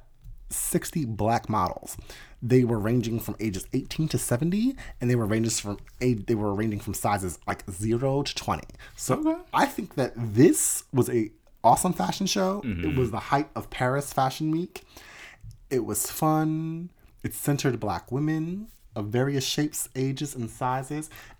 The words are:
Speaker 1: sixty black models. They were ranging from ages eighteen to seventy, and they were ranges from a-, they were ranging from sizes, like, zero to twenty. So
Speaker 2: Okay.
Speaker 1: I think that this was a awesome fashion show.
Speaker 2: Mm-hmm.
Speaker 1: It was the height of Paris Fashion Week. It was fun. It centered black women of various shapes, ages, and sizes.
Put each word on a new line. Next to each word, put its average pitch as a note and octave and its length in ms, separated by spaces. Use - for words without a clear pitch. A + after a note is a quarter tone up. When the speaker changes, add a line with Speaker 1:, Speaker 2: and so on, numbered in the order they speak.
Speaker 1:
sixty - 560
black A2 440
models. - 480
They B2+ 220
were A2+ 160
ranging A2+ 400
from - 200
ages G2 340
eighteen C3 360
to - 80
seventy, F3+ 580
and B2 80
they B2 60
were A#2 100
ranges A2+ 340
from G2+ 180
a-, B2 140
they A2 220
were G#2 180
ranging G#2 260
from G2 140
sizes, F#2+ 440
like, G2 220
zero A#2+ 540
to - 120
twenty. - 320
So - 240
Speaker 2:
Okay. D#4+ 220
Speaker 1:
I - 120
think A#3+ 300
that B2 200
this A#2 680
was B2 160
a A2+ 220
awesome C#3 300
fashion F#3+ 320
show. F#3+ 360
Speaker 2:
Mm-hmm. F2 300
Speaker 1:
It - 40
was B2 160
the G#2+ 80
height D3 360
of - 140
Paris C3+ 440
Fashion C#3 380
Week. E3+ 320
It B2+ 160
was G#2 240
fun. D#3+ 840
It - 100
centered - 460
black F#2 320
women D#3+ 560
of G#2 120
various C3 380
shapes, - 520
ages, C3+ 360
and A#2 160
sizes. C#3 600